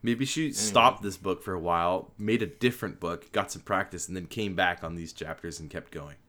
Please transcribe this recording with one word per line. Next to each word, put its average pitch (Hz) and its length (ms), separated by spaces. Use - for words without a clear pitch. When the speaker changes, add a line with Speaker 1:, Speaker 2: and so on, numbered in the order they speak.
Speaker 1:
Maybe 120 220
she 151 200
Speaker 2:
Anyway. 139 100
Speaker 1:
stopped 110 480
this 98 140
book 92 260
for 92 120
a 90 60
while, 85 580
made 110 240
a 104 40
different 113 540
book, 85 320
got 98 180
some - 120
practice, 95 440
and 90 100
then 90 100
came 101 280
back 87 300
on 82 100
these 82 180
chapters 80 480
and 78 80
kept 80 220
going. 73 260